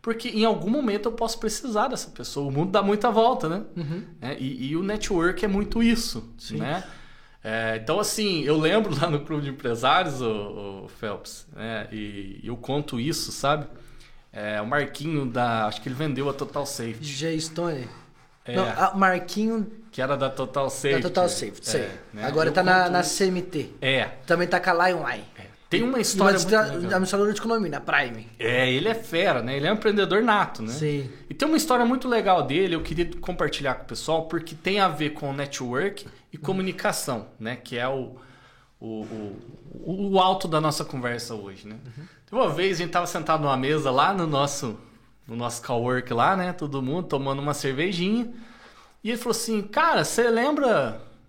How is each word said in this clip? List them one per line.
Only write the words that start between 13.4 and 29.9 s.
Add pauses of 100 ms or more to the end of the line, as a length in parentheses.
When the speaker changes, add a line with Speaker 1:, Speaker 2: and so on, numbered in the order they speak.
Speaker 1:
É,
o
Marquinho
da,
acho
que
ele
vendeu
a
Total
Safety.
Speaker 2:
G
Stone? (580)
Speaker 1:
É.
Speaker 2:
Não,
a
Marquinho (240)
Speaker 1:
Que
era
da
Total
Safety.
Speaker 2:
Da
Total
Safety,
Speaker 1:
É,
Speaker 2:
sei. (240)
Speaker 1:
né?
Speaker 2:
Agora
Speaker 1:
Eu
Speaker 2:
tá
na,
Speaker 1:
conto
Speaker 2:
na
Speaker 1:
isso.
Speaker 2:
C
M
T. (100)
Speaker 1:
É. (200)
Speaker 2:
Também
tá
com
a
Lion
Eye. (140)
Speaker 1:
É. (220)
Tem
uma
história
Speaker 2:
Uma
Speaker 1:
muito
Speaker 2:
distra-,
Speaker 1:
legal.
Speaker 2:
administradora
de
economia,
na
Prime. (120)
Speaker 1:
É,
ele
é
fera,
né?
Ele
é
um
empreendedor